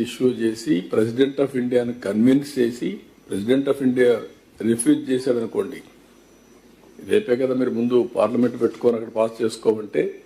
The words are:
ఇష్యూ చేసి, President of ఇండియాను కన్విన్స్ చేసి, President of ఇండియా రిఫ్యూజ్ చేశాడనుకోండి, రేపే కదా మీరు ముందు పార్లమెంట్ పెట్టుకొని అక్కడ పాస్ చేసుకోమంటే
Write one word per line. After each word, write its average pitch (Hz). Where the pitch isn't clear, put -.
ఇష్యూ 127
చేసి, 113
President 120
of 131
ఇండియాను 120
కన్విన్స్ 127
చేసి, 120
President 123
of -
ఇండియా 123
రిఫ్యూజ్ 123
చేశాడనుకోండి, 120
రేపే 107
కదా 127
మీరు 123
ముందు 120
పార్లమెంట్ 120
పెట్టుకొని 117
అక్కడ 110
పాస్ 113
చేసుకోమంటే 110